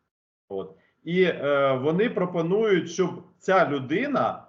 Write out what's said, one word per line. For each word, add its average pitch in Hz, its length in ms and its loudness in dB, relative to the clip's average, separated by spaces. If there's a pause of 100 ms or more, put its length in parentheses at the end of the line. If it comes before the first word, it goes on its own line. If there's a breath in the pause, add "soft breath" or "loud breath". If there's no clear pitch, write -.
(480)
От. 95 280 -10 (280 soft breath)
І, 175 180 2
е, 143 500 2 (100)
вони 175 280 2
пропонують, 180 800 0
щоб 175 320 -4 (160)
ця 180 320 2
людина 143 760 -2